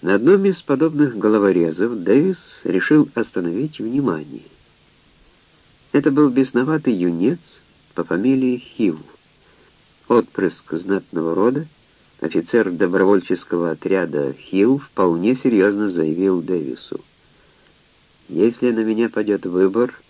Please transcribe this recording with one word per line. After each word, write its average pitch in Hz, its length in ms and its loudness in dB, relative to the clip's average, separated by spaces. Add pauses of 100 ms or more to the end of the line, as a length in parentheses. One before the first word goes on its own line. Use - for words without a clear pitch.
На 92 140 0
одном 170 280 4
из 190 180 0
подобных 147 560 0
головорезов 98 840 0
Дэвис 143 340 2 (280)
решил 139 500 2
остановить 104 640 -6
внимание. 104 640 -4 (1500)
Это 143 180 2
был 143 180 4
бесноватый 131 640 0
юнец 90 460 0 (540)
по 87 100 -6
фамилии 123 540 0
Хилл. 95 420 -4 (1080)
Отпрыск - 640 -2
знатного 85 600 -4
рода, 131 340 0 (520)
офицер 98 520 -2
добровольческого 90 1000 0
отряда 76 640 -4
Хилл 110 460 0
вполне 95 580 0
серьёзно 104 520 2
заявил 87 520 0
Дэвису: 78 580 -8 (1300)
«Если 117 440 0
на 113 120 -2
меня 110 240 0
падёт 104 380 -4
выбор 95 520 0 (120)